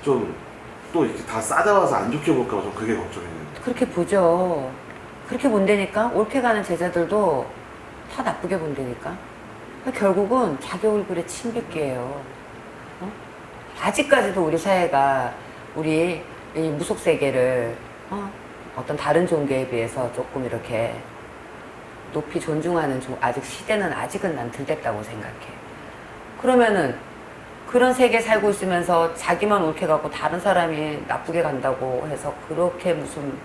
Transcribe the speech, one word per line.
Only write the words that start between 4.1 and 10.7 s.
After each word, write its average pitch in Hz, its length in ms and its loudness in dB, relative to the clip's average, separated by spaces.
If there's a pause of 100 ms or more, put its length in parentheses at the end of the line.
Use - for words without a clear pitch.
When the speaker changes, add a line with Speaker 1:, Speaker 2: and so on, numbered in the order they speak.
Speaker 2:
그렇게 254 220 2
본다니까. 208 640 4
옳게 220 260 2
가는 226 240 4
제자들도 170 840 2 (680)
다 254 60 -6
나쁘게 180 380 -2
본다니까. 135 560 -6 (800)
결국은 202 640 4
자기 - 260 -4